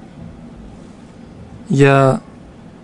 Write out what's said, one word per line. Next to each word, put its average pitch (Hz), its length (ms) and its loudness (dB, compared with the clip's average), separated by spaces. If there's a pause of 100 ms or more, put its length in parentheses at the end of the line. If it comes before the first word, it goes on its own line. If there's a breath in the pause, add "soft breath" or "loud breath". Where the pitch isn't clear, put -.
(1700)
Я 139 500 2 (640)